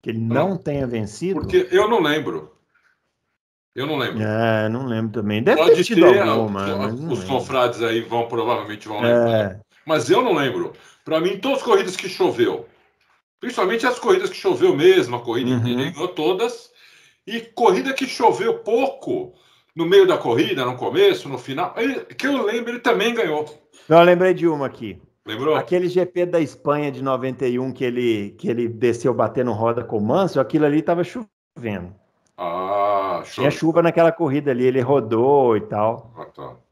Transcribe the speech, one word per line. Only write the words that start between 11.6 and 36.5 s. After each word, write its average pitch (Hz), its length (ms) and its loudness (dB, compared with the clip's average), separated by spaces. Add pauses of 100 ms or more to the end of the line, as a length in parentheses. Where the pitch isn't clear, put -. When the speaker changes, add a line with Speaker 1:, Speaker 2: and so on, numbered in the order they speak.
Speaker 2:
corridas 190 340 2
que 190 100 -8
choveu, 127 600 -2 (720)
principalmente 226 480 -2
as 247 100 -2
corridas 190 320 0
que - 60 -10
choveu 170 400 2
mesmo, 151 400 4
a 117 60 -6
corrida 117 280 -2
Speaker 1:
Uhum. 127 80 2
Speaker 2:
inteira, 123 340 -2
ganhou 165 180 -6
todas, 185 600 -2 (540)
e 226 160 -8
corrida 240 520 0
que 262 120 -4
choveu 226 540 0
pouco, - 720 -2 (420)
no 165 120 -2
meio 190 180 8
da 165 140 2
corrida, 127 460 0
no 127 120 -4
começo, 143 500 2
no 135 120 -8
final, 156 360 -6
ele, 254 300 -4
que - 220 -8
eu 262 180 -2
lembro, 233 260 -4
ele 240 80 -10
também 226 360 0
ganhou. 156 300 -4 (440)
Speaker 1:
Não, 160 80 8
eu 170 80 10
lembrei 180 300 4
de 160 120 -2
uma 143 200 -2
aqui. 104 340 -12 (240)
Speaker 2:
Lembrou? 123 300 -2
Speaker 1:
Aquele 180 320 -2
G 175 180 0
P 175 200 -2
da 170 140 0
Espanha 147 520 -2
de 127 100 -10
noventa 131 460 -2
e 123 100 0
um 131 140 -4
que 127 120 -6
ele, 120 540 -2
que - 120 -6
ele 117 180 -2
desceu 117 460 0
batendo 120 400 0
roda 113 300 -2
com 113 140 -6
o 104 40 -2
Mansell, 147 400 0
aquilo 151 240 0
ali 147 160 2
tava 175 220 0
chovendo. 113 920 -10 (440)
Speaker 2:
Ah, 95 880 -2
Speaker 1:
Tinha 139 260 0
Speaker 2:
show. 160 180 -2
Speaker 1:
chuva 165 120 2
naquela 165 300 4
corrida 143 400 -2
ali, 123 140 0
ele 127 160 2
rodou 123 760 2
e 101 60 0
tal. 110 560 -4
Speaker 2:
Ah, - 80 -14
tá. 65 300 -18 (160)